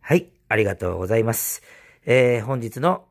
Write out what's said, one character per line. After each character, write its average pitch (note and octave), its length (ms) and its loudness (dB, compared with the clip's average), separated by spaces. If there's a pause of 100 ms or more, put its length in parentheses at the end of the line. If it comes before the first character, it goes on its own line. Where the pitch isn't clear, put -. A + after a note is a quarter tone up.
は C#3+ 140 2
い、 - 140 0 (200)
あ A2 60 0
り A2 80 2
が G2 120 0
と F2 200 -4
う - 20 -6
ご F#2 100 -6
ざ A2 100 2
い A2+ 60 2
ま A2+ 100 -2
す。 - 280 -6 (440)
え B2 340 4
ー、 G#2+ 40 -6
本 B2+ 160 -6
日 A2+ 200 -10
の F3 320 -2